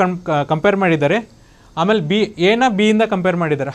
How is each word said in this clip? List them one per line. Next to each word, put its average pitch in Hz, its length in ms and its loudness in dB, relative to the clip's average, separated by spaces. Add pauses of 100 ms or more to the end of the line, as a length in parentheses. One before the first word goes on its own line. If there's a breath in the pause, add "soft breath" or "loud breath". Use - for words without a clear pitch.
ಕಂ-, 180 200 -2 (300)
ಕಂಪೇರ್ 196 320 2
ಮಾಡಿದ್ದಾರೆ, 160 340 2 (640 soft breath)
ಆಮೇಲೆ 208 180 2 (120)
ಬಿ, 214 80 0 (320)
ಎನ 240 100 0 (160)
ಬಿಯಿಂದ 214 240 2 (120)
ಕಂಪೇರ್ 180 280 -2
ಮಾಡಿದ್ದಾರೆ. 143 320 -2